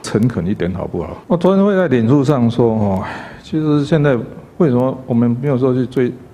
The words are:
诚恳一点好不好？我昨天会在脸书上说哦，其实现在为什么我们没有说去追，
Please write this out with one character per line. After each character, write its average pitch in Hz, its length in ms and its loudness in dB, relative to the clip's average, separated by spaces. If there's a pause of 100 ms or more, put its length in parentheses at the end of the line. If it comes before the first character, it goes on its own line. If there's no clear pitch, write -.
诚 110 240 0
恳 98 180 -4
一 98 80 -2
点 90 200 -4
好 82 120 -6
不 85 160 -6
好？ - 80 -8 (180)
我 170 100 2
昨 180 180 2
天 196 100 4
会 202 100 2
在 185 120 2
脸 120 200 2
书 139 160 4
上 127 280 2
说 117 220 2
哦， 101 300 -2 (380)
其 - 180 -6
实 147 260 0
现 151 180 2
在 139 140 2 (400)
为 170 120 2
什 120 60 2
么 127 300 0
我 - 80 -4
们 120 280 2
没 139 60 -4
有 139 100 0
说 127 160 2
去 127 120 0
追， 123 260 -2 (220)